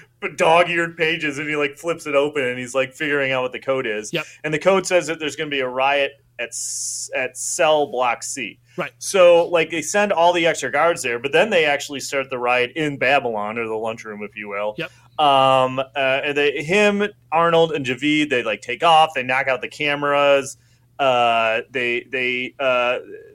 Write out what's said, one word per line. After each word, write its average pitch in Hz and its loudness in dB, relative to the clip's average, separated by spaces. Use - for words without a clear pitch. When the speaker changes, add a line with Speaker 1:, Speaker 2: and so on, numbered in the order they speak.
Speaker 1:
dog-eared 170 2
pages, 160 -2
and 151 -6
he, 151 -4
like, 143 -4
flips 165 -6
it 139 -2
open, 147 2
and 123 -2
he's, 127 -10
like, 131 0
figuring 143 -2
out 131 0
what 127 -4
the 120 -10
code 131 -2
is. 107 -6
Speaker 2:
Yep. 156 -6
Speaker 1:
And 156 -4
the 156 -2
code 185 2
says 175 2
that 160 -6
there's 151 -6
gonna 156 -8
be 143 -2
a 127 -2
riot 135 0
at 117 -8
S-, - -10
at 127 -6
cell 156 0
block 120 -2
C. - -10
Speaker 2:
Right. 151 -6
Speaker 1:
So, 175 6
like, 160 0
they 165 -4
send 202 0
all 170 4
the 170 0
extra 147 -2
guards 156 2
there, 120 -4
but 135 -6
then 180 4
they 175 2
actually 143 -4
start 135 -6
the 127 -6
riot 123 0
in 151 -4
Babylon, 120 0
or 113 -6
the 110 -4
lunchroom, 110 -8
if 101 -14
you 107 -12
will. 104 -6
Speaker 2:
Yep. 160 -10
Speaker 1:
Um, 135 4
uh, 135 -4
and 135 -2
they, 143 0
him, 202 2
Arnold, 165 4
and 151 -4
Javid, 147 0
they, 123 0
like, 104 -4
take 123 -6
off. 160 6
They 131 -2
knock 127 -2
out 127 0
the 117 -8
cameras. 143 0
Uh, 120 2
they, 120 -4
they, 127 -4
uh, 123 0